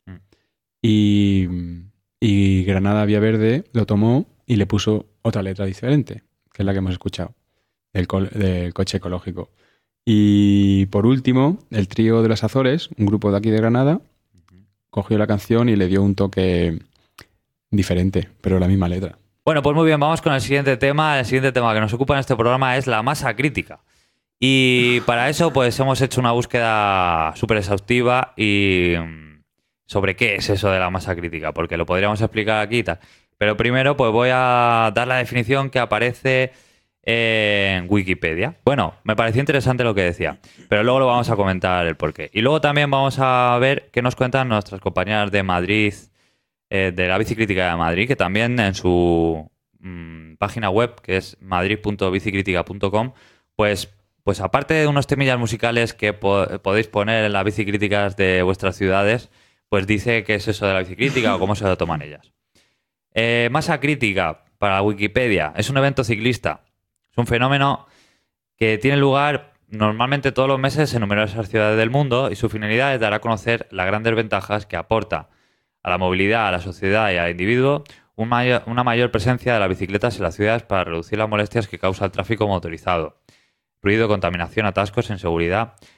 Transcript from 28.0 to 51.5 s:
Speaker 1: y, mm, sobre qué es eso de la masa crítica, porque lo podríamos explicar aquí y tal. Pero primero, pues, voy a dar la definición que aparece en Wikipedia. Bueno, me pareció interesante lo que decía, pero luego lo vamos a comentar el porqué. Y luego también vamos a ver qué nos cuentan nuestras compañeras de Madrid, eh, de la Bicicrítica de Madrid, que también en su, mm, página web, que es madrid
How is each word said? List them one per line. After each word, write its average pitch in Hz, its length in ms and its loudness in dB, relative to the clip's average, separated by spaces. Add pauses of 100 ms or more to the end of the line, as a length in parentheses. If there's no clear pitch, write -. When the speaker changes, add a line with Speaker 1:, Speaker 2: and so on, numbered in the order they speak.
Speaker 1:
y, 98 640 2
mm, 78 440 -14 (440)
sobre 95 300 -2
qué 110 200 0
es - 140 -6
eso 101 200 0
de 95 80 2
la 90 120 -2
masa 92 240 -4
crítica, 82 380 -8
porque 82 240 -4
lo 82 100 -2
podríamos 98 340 0
explicar 110 400 -2
aquí 107 180 -2
y 117 40 0
tal. 85 180 -6 (400)
Pero 104 160 0
primero, 131 400 0
pues, 120 160 2
voy 120 200 2
a 120 600 2
dar 120 140 -2
la 127 80 0
definición 123 540 -2
que 127 80 -2
aparece 123 760 0 (500)
en 104 840 0
Wikipedia. 92 680 -2 (100)
Bueno, 123 360 0
me 107 140 -2
pareció 113 240 0
interesante 131 420 0
lo 117 120 0
que 95 80 0
decía, 82 360 -2 (300)
pero 107 140 2
luego 123 180 2
lo 135 60 2
vamos 120 240 2
a 113 60 0
comentar 92 500 0
el 80 100 -2
porqué. 78 380 -6
Y 104 80 0
luego 147 180 2
también 147 300 -2
vamos 135 280 0
a 123 400 2
ver 135 340 0
qué 123 100 0
nos 127 120 0
cuentan 127 340 -2
nuestras 101 340 -2
compañeras 98 500 -2
de 101 100 2
Madrid, 98 520 0 (720)
eh, 95 260 -2
de 90 140 -2
la 92 80 0
Bicicrítica 101 540 0
de 85 60 -2
Madrid, 85 300 0
que 135 80 0
también 113 460 0
en 98 140 0
su, 85 760 2 (280)
mm, 82 560 -16
página 101 340 -4
web, 117 320 -2
que 92 160 -2
es - 240 -6
madrid 95 400 -2